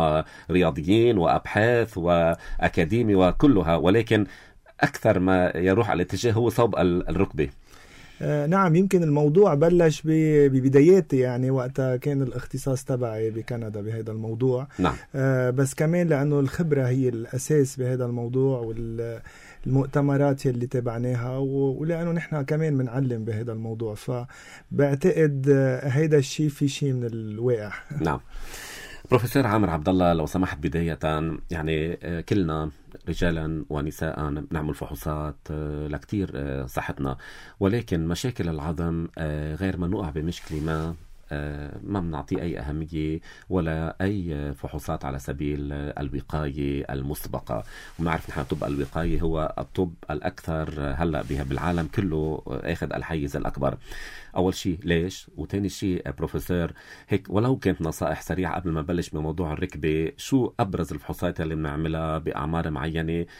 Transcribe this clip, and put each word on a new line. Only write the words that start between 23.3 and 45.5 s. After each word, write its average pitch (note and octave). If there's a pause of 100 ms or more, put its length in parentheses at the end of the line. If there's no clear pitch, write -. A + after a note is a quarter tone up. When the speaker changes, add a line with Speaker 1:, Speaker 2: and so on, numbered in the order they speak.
Speaker 2:
الموضوع، A2+
فبعتقد، C#3
آه، C3+
هيدا D3+
الشيء D3
في C#3+
شيء C#3
من B2
الواقع. A2 (280)
Speaker 1:
نعم. D2+ (880)
بروفيسور B2
عامر G#2
عبد D#2+
الله، F2+
لو D#2+
سمحت F2
بداية، D#2+ (520)
يعني، D#2+
آه، E2
كلنا D#2 (380)
رجالًا D#2+
ونساء D2+ (220)
نعمل D2+
فحوصات، D2+ (140)
آه، D2+
لكتير، F2
آه، C2+
صحتنا، C2+ (420)
ولكن G2
مشاكل F2
العظم، E2 (100)
آه، D2+
غير F#2
ما F2
نقع G2
بمشكلة D#2
ما، D#2+ (380)
آه، D2
ما G2+
بنعطيه E2
أي D2+
أهمية D#2 (300)
ولا D#2+
أي E2+
فحوصات D#2
على C2+
سبيل C#2+